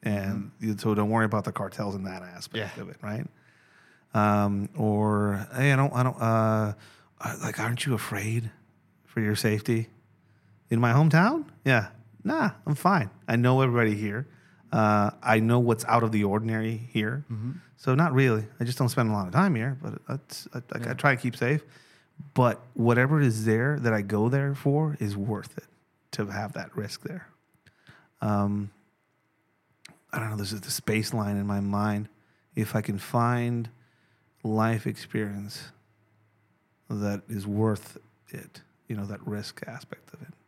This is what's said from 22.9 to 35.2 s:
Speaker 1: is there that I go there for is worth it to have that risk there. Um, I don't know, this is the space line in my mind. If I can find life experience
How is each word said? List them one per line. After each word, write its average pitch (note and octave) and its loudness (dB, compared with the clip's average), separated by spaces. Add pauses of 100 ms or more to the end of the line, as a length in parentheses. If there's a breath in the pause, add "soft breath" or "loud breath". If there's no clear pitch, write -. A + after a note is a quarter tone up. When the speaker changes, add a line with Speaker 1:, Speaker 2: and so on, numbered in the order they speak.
Speaker 1:
is A2 2
there A#2+ 2
that A#2 2
I G#2+ 0
go G#2+ 0
there C#3 0
for C#3+ 0
is G2+ -4
worth G#2 -6
it - -18 (480)
to G#2+ -4
have G2+ -8
that - -12
risk - -8
there. - -12 (920 soft breath)
Um, G2+ 0 (1400)
I - -4
don't A2 -4
know, G#2+ -4
this G2+ -6
is G#2 -8
the - -10
space G#2+ -2
line G#2 0
in G2+ -2
my G2+ -2
mind. G#2 -2 (480 soft breath)
If A2 -2
I A2 2
can G#2 -4
find A#2+ 0 (760 soft breath)
life A2 2
experience G2+ -8 (1160)